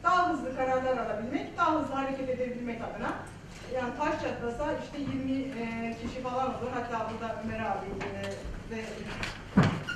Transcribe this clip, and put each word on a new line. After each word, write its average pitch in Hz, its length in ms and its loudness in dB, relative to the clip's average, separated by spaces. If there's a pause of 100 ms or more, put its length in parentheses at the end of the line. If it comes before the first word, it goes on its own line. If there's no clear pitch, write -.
daha 349 260 6
hızlı 262 260 0
kararlar 254 420 4
alabilmek, 226 600 -2
daha 320 220 6
hızlı - 140 -2
hareket 262 360 0
edebilmek 240 520 -2
adına, 254 320 -4 (640)
yani 240 240 2
taş 302 220 2
çatlasa 240 440 0 (180)
işte - 160 -8
yirmi, 269 420 0
e, 226 600 -2
kişi 254 200 -4
falan 254 240 2
olur. 233 280 -2
Hatta 233 380 0
burada 220 320 -2
Ömer 220 160 -2
abi, 196 260 0
e, 196 240 -4 (640)
ve 220 100 -4 (1160)